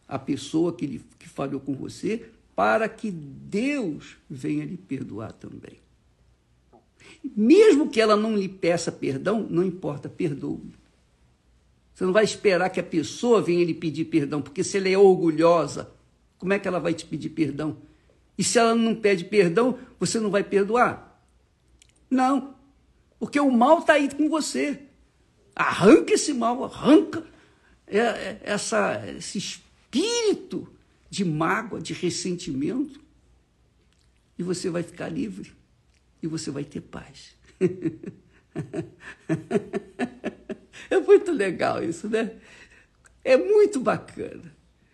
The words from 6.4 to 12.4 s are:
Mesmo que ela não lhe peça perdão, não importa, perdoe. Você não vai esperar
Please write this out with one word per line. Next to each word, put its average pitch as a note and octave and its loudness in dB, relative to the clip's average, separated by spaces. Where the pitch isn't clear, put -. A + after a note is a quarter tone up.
Mesmo D4+ 8
que A3 0
ela G#3+ 6
não G#3+ 0
lhe F#3+ 0
peça E3+ -2
perdão, D#3+ -4
não F3 0
importa, D3+ -6
perdoe. D3 -6
Você - -6
não F#3 2
vai G#3+ 6
esperar F#3 2